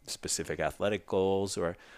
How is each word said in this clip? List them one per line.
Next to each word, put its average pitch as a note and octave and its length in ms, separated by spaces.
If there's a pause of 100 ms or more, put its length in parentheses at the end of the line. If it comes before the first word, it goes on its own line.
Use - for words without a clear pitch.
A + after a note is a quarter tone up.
specific - 520
athletic F2+ 480
goals, G2 500
or F2 200 (220)